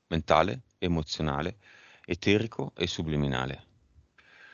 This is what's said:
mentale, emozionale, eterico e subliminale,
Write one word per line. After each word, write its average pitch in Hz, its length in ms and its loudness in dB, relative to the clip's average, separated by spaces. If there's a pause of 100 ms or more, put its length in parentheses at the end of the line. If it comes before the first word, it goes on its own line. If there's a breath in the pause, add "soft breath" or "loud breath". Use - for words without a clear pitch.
mentale, 82 540 2 (180)
emozionale, 80 760 -2 (480 soft breath)
eterico 107 680 0
e 90 120 -2
subliminale, 69 800 -2 (880 soft breath)